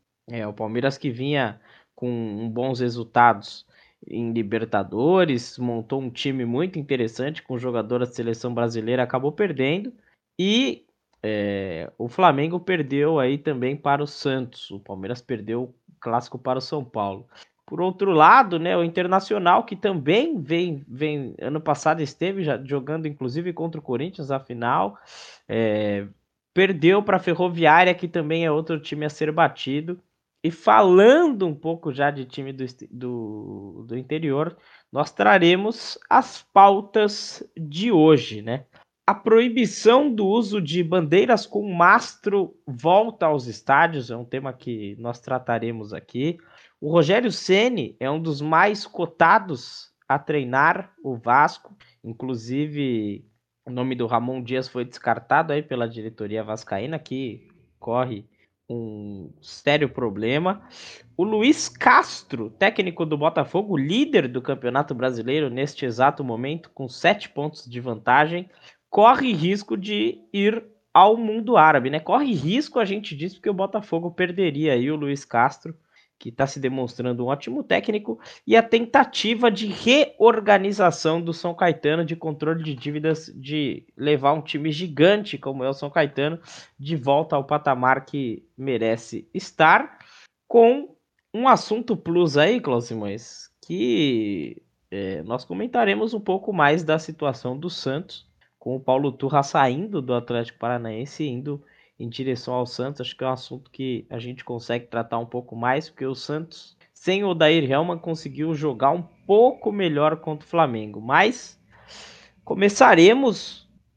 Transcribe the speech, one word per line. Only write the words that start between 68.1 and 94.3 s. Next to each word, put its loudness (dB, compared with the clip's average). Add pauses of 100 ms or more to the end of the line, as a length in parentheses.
corre 4
risco -2
de -4 (140)
ir 0 (280)
ao 8
mundo -2
árabe, 6
né? -4
Corre 0
risco, -2
a 2
gente -8
diz, -10
porque -6
o -2
Botafogo -6
perderia -2
aí 0
o -4
Luiz -6
Castro, -2 (460)
que -14
tá 0
se -12
demonstrando -4
um -4
ótimo -6
técnico, -4 (300)
e 4
a 6
tentativa 0
de -4
reorganização 2
do -6
São -6
Caetano, 0
de -6
controle -4
de -6
dívidas, -4
de -6 (120)
levar 2
um -2
time -6
gigante 2
como -6
é -2
o -4
São -10
Caetano -2 (400)
de -6
volta 0
ao 0
patamar 0
que -8 (100)
merece -4
estar, 2 (500)
com 4 (380)
um -4
assunto 2
plus 0
aí, 2
Cláudio -2
Simões, -10 (100)
que, -2 (300)